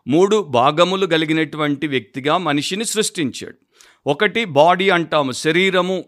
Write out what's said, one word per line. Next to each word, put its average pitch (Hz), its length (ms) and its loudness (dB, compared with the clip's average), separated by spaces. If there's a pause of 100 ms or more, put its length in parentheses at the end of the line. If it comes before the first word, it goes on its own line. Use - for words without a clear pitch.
మూడు 196 340 4
భాగములు 156 640 2
కలిగినటువంటి 156 800 -2
వ్యక్తిగా 139 500 -4
మనిషిని 170 480 -2
సృష్టించాడు. 175 720 -6 (520)
ఒకటి 202 380 0
బాడీ 175 440 4
అంటాము, 156 420 0
శరీరము, 180 760 -2